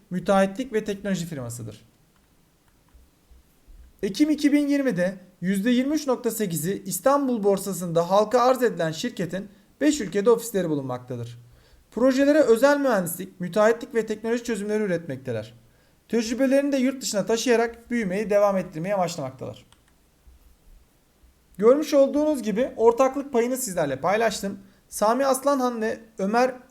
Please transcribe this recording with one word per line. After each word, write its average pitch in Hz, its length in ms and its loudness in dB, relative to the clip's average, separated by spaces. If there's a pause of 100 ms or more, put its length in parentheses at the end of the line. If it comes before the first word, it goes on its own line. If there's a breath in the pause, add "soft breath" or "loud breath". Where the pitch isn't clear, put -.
müteahhitlik 196 640 0
ve 214 100 -2
teknoloji 196 420 -4
firmasıdır. 120 600 -12 (2250)
Ekim 302 260 0
iki 294 220 0
bin 294 160 2
yirmide 214 500 0 (240)
yüzde 196 280 0
yirmi 262 260 2
üç 302 120 -4
nokta 240 240 -2
sekizi 185 540 -4
İstanbul 254 580 0
borsasında 180 680 0
halka 214 300 4
arz 254 220 2
edilen 170 280 0
şirketin 190 560 -6 (340 soft breath)
beş 294 200 2
ülkede 202 280 0
ofisleri 196 400 2
bulunmaktadır. 123 680 -6 (520 soft breath)
Projelere 269 500 4
özel 262 380 4
mühendislik, 190 600 -2
müteahhitlik 214 560 0
ve 220 100 0
teknoloji 226 380 -4
çözümleri 214 400 -4
üretmekteler. 131 680 -6 (560 soft breath)
Tecrübelerini 254 600 0
de 277 60 0
yurt 262 240 -2
dışına 190 240 -4
taşıyarak 226 640 0
büyümeyi 208 380 -4
devam 202 280 4
ettirmeye 185 400 -4
başlamaktalar. 127 680 -6 (1900)
Görmüş 277 360 4
olduğunuz 277 500 4
gibi 214 340 -2
ortaklık 262 560 2
payını 240 240 0
sizlerle 170 380 -4
paylaştım. 202 640 -2 (280 soft breath)
Sami 240 380 0
Aslanhan 262 560 0
ve 226 180 -4 (180)
Ömer 240 380 0 (160)